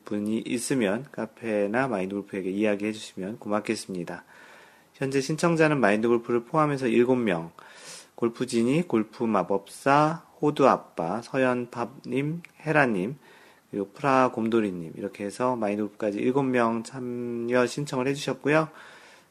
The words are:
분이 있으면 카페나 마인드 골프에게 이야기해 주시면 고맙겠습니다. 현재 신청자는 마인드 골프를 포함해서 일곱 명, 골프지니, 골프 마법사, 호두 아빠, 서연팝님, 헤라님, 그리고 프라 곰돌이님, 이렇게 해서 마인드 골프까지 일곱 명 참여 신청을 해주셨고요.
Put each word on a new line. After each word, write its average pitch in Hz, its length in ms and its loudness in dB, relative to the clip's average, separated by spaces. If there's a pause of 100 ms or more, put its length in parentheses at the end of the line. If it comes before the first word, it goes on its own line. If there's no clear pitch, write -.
분이 107 400 -4
있으면 120 640 -2
카페나 110 800 -2
마인드 98 260 -4
골프에게 95 360 -6
이야기해 104 420 0
주시면 107 460 -10
고맙겠습니다. 101 840 -6 (680)
현재 135 300 -2
신청자는 156 560 2
마인드 110 280 4
골프를 120 380 2
포함해서 147 420 0
일곱 120 300 6
명, 85 340 0 (640)
골프지니, 120 760 0
골프 113 360 0
마법사, 135 1000 2 (160)
호두 147 280 4
아빠, 92 540 0
서연팝님, 127 1200 -4 (180)
헤라님, 135 560 0 (540)
그리고 98 220 -4
프라 131 400 2
곰돌이님, 104 640 0
이렇게 101 280 -8
해서 123 320 -2
마인드 104 260 -2
골프까지 104 360 -4
일곱 127 240 0
명 117 400 2
참여 123 840 -2
신청을 135 420 -4
해주셨고요. 143 600 0 (640)